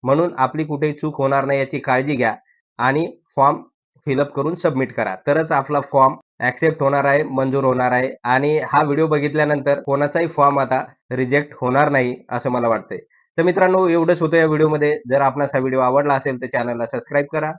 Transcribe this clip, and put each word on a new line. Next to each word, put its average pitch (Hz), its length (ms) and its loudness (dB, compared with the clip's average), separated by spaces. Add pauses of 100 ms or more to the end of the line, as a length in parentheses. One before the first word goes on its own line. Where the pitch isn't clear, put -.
म्हणून 151 360 2
आपली 131 260 0
कुठेही 151 280 -4
चूक 151 260 -6
होणार 135 260 0
नाही 139 140 0
याची 135 200 -4
काळजी 135 380 -2
घ्या 113 180 0 (440)
आणि 135 340 0 (240)
फॉर्म 143 200 2 (500)
फिलअप 143 260 -2
करून 143 220 -4
सबमिट 135 380 -2
करा, 101 220 -4 (120)
तरच 156 260 0
आपला 143 280 0
फॉर्म 131 340 2 (260)
ॲक्सेप्ट 151 420 0
होणार 139 220 2
आहे, 143 180 4
मंजूर 135 420 -2
होणार 127 280 2
आहे. 127 180 0 (140)
आणि 139 340 2
हा 143 240 0
व्हिडिओ 151 240 0
बघितल्यानंतर 147 760 0
कोणाचाही 143 460 -2
फॉर्म 143 320 2
आता 127 260 -2 (280)
रिजेक्ट 131 480 -2
होणार 135 280 2
नाही 127 280 0 (140)
असं 123 200 -4
मला 120 180 0
वाटतंय. 101 300 -2 (400)
तर 165 40 0
मित्रांनो, 185 460 2
एवढंच 170 320 2
होतं 160 160 0
या 165 100 4
व्हिडिओमध्ये. 151 520 2 (120)
जर 135 100 4
आपणास 139 340 0
हा 135 60 2
व्हिडिओ 131 200 0
आवडला 139 340 2
असेल, 131 280 -4
तर 127 40 -8
चॅनलला 120 400 -4
सबस्क्राईब 143 460 -4
करा 156 260 -4